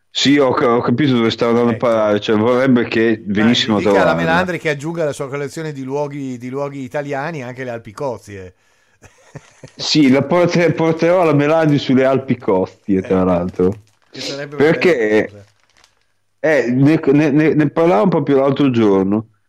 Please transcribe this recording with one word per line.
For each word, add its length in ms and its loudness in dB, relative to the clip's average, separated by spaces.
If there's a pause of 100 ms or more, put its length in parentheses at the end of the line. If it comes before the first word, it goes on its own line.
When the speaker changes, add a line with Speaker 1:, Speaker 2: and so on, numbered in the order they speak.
Speaker 1:
sì, 280 2
ho 140 4
ca-, 240 2
ho 60 2
capito 320 0
dove 160 2
stavo 220 0
andando 200 2
a 40 -2
Speaker 2:
Ecco. 100 -4
Speaker 1:
parare, 340 2
cioè 160 0
vorrebbe 540 2
che 340 0
Speaker 2:
Dai, 180 -2
Speaker 1:
venissimo 360 2
a 20 0
Speaker 2:
dica 120 0
alla 100 4
Speaker 1:
trovarla. 200 0
Speaker 2:
Melandri 380 -2
che 100 -8
aggiunga 340 -6
alla 100 -2
sua 160 -8
collezione 420 -8
di 120 -12
luoghi, 540 -8
di 120 -14
luoghi 340 -8
italiani 580 -8
anche 220 -12
le 60 -10
Alpi 240 -12
Cozie. 600 -12 (460)
<laughs> 400 -20 (360)
Speaker 1:
Sì, 340 0
la 140 2
porte-, 500 0
porterò 500 0
la 100 2
Melandri 440 2
sulle 280 0
Alpi 320 0
Cozie, 640 -2
tra 200 0
Speaker 2:
Eh, 40 0
Speaker 1:
l'altro. 480 0 (360)
Speaker 2:
che 100 -16
sarebbe 360 -10
una 100 0
Speaker 1:
Perché 640 2
Speaker 2:
bella 140 -20
cosa. 20 -20 (920)
Speaker 1:
eh, 320 0
ne, 280 4 (120)
ne, 200 4
ne, 220 2
ne 160 2
parlavamo 400 2
proprio 300 0
l'altro 320 2
giorno, 560 2 (220)